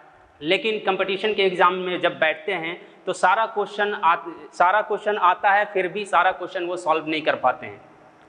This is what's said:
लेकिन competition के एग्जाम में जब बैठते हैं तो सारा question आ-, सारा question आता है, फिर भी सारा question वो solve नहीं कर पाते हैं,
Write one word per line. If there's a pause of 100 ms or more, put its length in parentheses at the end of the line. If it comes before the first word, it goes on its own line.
(420)
लेकिन
competition
के
एग्जाम
में
जब
बैठते
हैं (240)
तो
सारा
question
आ-, (380)
सारा
question
आता
है,
फिर
भी
सारा
question
वो
solve
नहीं
कर
पाते
हैं, (460)